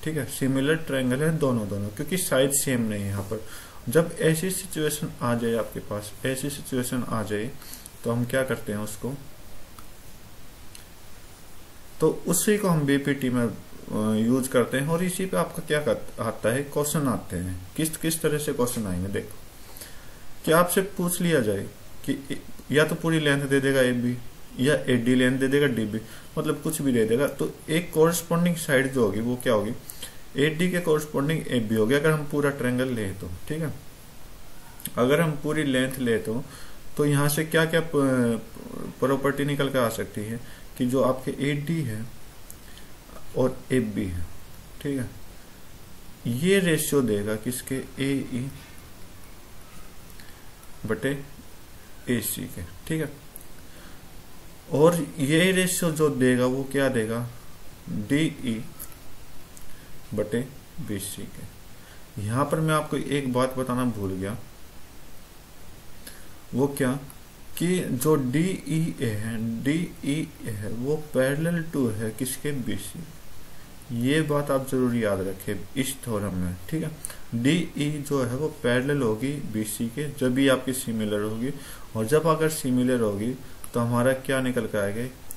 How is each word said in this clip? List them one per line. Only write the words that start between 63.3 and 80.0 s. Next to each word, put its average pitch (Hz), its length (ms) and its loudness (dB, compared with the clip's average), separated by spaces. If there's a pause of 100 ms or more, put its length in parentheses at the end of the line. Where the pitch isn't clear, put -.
बात 127 260 2
बताना 127 280 0
भूल 98 260 0
गया, 98 240 -2 (2250)
वो 131 140 4
क्या 135 240 0 (680)
कि 175 200 2
जो 143 380 2
डीईए 160 880 0
है, 113 300 -2 (280)
डीईए 151 880 -2
है 101 240 -4
वो 143 280 0 (120)
parallel 151 480 2 (100)
to 127 200 2
है 110 180 -2
किसके, 135 500 -4
बीसी। 110 440 -4 (960)
ये 143 220 4
बात 143 280 0
आप 131 200 0
जरूर 127 240 4
याद 101 260 2
रखें 98 340 -4 (220)
इस 131 180 0 (100)
थ्योरम 104 300 -2
में, 90 220 0 (120)
ठीक 160 140 -2
है। 156 80 -4 (440)
डीई 147 560 2 (180)
जो 139 140 2
है 120 140 0
वो 151 120 0 (140)
parallel 131 400 2
होगी 113 300 0 (200)
बीसी 110 360 -2
के, 147 220 -4